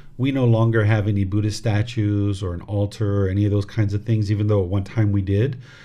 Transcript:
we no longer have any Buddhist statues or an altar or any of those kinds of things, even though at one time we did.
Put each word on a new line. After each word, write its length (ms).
we 140
no 140
longer 380
have 220
any 180
Buddhist 340
statues 840
or 120
an 80
altar 600
or 40
any 160
of 60
those 160
kinds 260
of 120
things, 260
even 160
though 160
at 60
one 160
time 280
we 100
did. 360